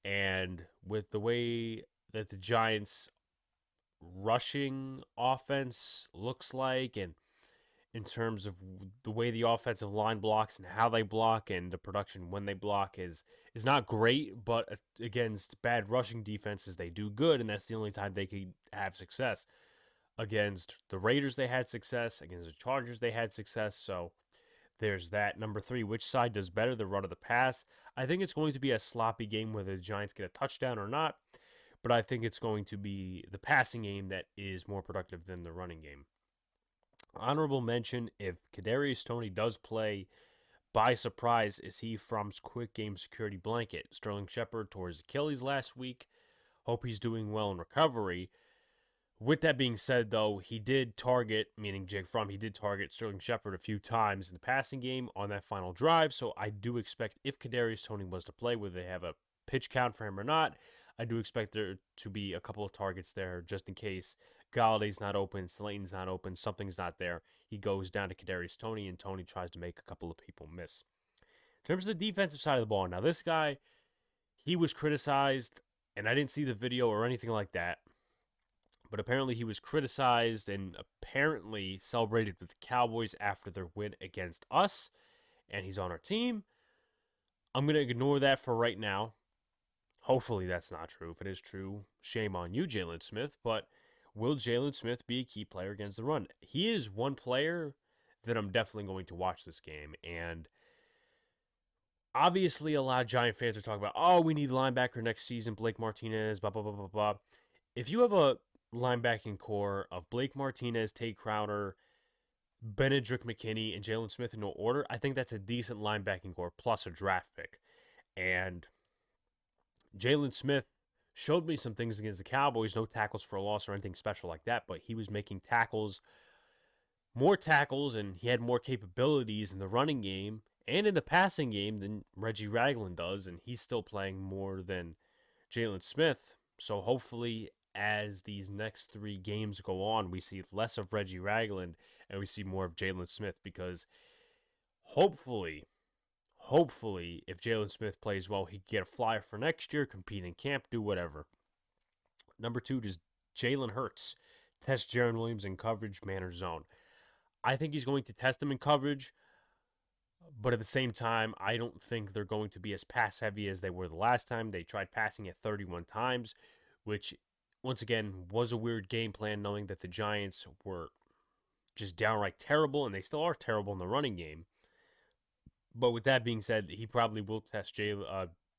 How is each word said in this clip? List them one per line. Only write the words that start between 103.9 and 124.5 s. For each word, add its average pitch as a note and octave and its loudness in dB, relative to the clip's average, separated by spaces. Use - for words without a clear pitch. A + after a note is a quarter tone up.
"Oh, F3 10
we D#3+ 6
need C#3+ 2
linebacker B2+ 4
next A2+ 0
season, A2+ -4
Blake A2 -2
Martinez, A2 -2
blah, G#2+ 0
blah, G#2 -4
blah, G#2 -4
blah, G2+ -8
blah." G#2 2
If A#2+ -6
you G#3 2
have A#3+ 6
a D3 8
linebacking A#2+ 2
core G2+ 0
of F2+ -8
Blake B2+ -2
Martinez, A#2+ -2
Tate A2+ -6
Crowder, G#2 -2
Benedrick B2+ 2
McKinney, A2 -4
and G2+ -6
Jalen A2 -2
Smith A#2+ -6
in A2+ -10
no G2+ -2
order, B2 2
I A#2+ -4
think C3+ 0
that's B2+ -2
a G#2+ -4
decent A2+ -2
linebacking G2+ 0
core F2 -4
plus - 2
a - -6
draft F#2 2
pick. - -14
And F#2 0
Jalen C3+ 2
Smith C#3 2
showed E3 2
me D#3+ 0
some A2+ -4
things A2+ -2
against G#2+ -4
the F#2+ -10
Cowboys, A#2+ 4
no A2 2
tackles G#2+ -2
for - -10
a F#2+ -2
loss G#2 0
or G2+ -4
anything G2 -4
special G2 -4
like D#2+ -8
that, A#2 0